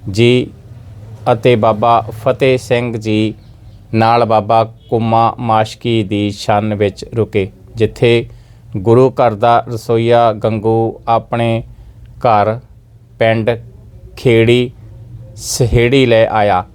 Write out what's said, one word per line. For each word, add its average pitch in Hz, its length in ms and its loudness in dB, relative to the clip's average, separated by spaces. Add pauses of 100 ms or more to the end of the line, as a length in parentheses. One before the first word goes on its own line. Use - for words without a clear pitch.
(100)
ਜੀ 120 400 2 (800)
ਅਤੇ 123 240 2
ਬਾਬਾ 113 440 2 (120)
ਫਤਿਹ 131 460 -2
ਸਿੰਘ 120 380 -4
ਜੀ 110 380 -2 (600)
ਨਾਲ 113 300 2
ਬਾਬਾ 110 380 2 (280)
ਕੁਮਾ 113 500 0
ਮਾਸ਼ਕੀ 113 640 -2
ਦੀ 104 280 -2
ਛੰਨ 107 420 -2
ਵਿੱਚ 101 300 -4 (100)
ਰੁਕੇ, 104 360 -2 (240)
ਜਿੱਥੇ 117 540 0 (500)
ਗੁਰੂ 117 340 4
ਘਰ 120 220 0
ਦਾ 117 340 2
ਰਸੋਈਆ 117 680 0
ਗੰਗੂ 110 760 -2
ਆਪਣੇ 117 540 -2 (560)
ਘਰ 107 400 0 (600)
ਪਿੰਡ 113 320 0 (680)
ਖੇੜੀ 120 540 2 (680)
ਸਹੇੜੀ 123 720 0
ਲੈ 113 220 4
ਆਇਆ 101 360 0 (100)